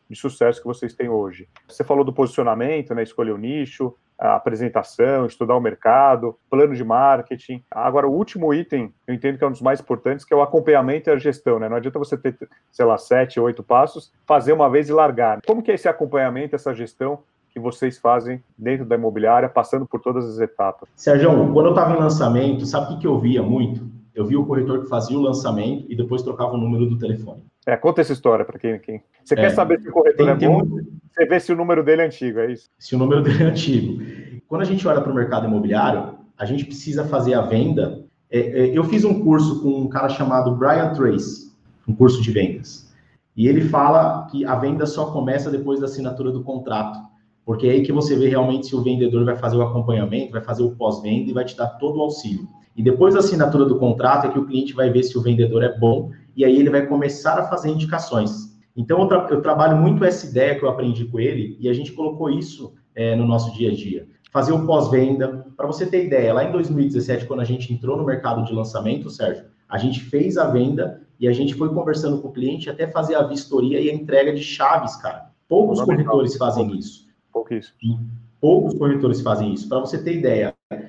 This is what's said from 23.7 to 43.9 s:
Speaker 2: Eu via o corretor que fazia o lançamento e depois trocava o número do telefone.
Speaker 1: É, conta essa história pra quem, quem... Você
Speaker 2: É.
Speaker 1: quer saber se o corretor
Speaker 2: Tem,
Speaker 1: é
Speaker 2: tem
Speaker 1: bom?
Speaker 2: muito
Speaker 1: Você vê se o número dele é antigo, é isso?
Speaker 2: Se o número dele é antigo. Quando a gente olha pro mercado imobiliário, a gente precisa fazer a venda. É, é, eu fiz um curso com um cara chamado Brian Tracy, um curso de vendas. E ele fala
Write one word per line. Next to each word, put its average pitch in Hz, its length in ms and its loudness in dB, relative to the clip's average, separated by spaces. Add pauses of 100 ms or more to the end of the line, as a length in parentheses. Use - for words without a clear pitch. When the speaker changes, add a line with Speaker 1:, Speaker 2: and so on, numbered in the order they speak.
Speaker 2:
Eu 104 120 -2
via 139 120 0
o 143 80 0
corretor 131 360 -2
que - 60 -14
fazia 120 300 -4
o 143 40 0
lançamento 127 680 -2
e 120 80 -8
depois 120 260 -2
trocava 123 300 -4
o 123 60 -4
número 117 280 0
do 117 120 -2
telefone. 107 440 -6 (240)
Speaker 1:
É, 120 100 2
conta 170 240 2
essa 151 120 0
história 113 320 2
pra - 140 -12
quem, 113 200 -4
quem... 107 240 -14 (220)
Você 151 100 0
Speaker 2:
É. - 20 4
Speaker 1:
quer - 140 6
saber 170 300 2
se - 80 -14
o - 40 -10
corretor 156 240 6
Speaker 2:
Tem, 147 120 6
Speaker 1:
é 139 80 4
Speaker 2:
tem 156 120 2
Speaker 1:
bom? - 160 6
Speaker 2:
muito - 260 -6 (200)
Speaker 1:
Você 165 140 0
vê 175 140 4
se 180 140 -2
o 170 40 2
número 170 280 0
dele 160 180 4
é 165 40 2
antigo, 127 340 -4
é 120 120 -2
isso? - 160 -14 (100)
Speaker 2:
Se - 160 -8
o 127 40 2
número 143 240 4
dele 156 220 2
é - 20 4
antigo. - 560 0 (460)
Quando 170 140 -4
a - 20 0
gente 190 220 -2
olha 143 140 2
pro 135 140 -2
mercado 117 320 -2
imobiliário, 104 720 -2 (180)
a 104 80 -8
gente 139 200 -4
precisa 147 400 -8
fazer 127 300 0
a 117 60 2
venda. - 640 0 (260)
É, 120 100 0
é, 127 260 2 (100)
eu 165 80 4
fiz 208 200 2
um 202 180 2
curso 156 400 4
com 143 60 0
um 135 200 0
cara 139 200 -2
chamado 127 480 0
Brian 156 360 2
Tracy, 110 600 -2 (360)
um 107 60 -2
curso 127 260 6
de 113 120 0
vendas. - 600 -4 (420)
E 113 120 2
ele 147 160 4
fala 147 680 2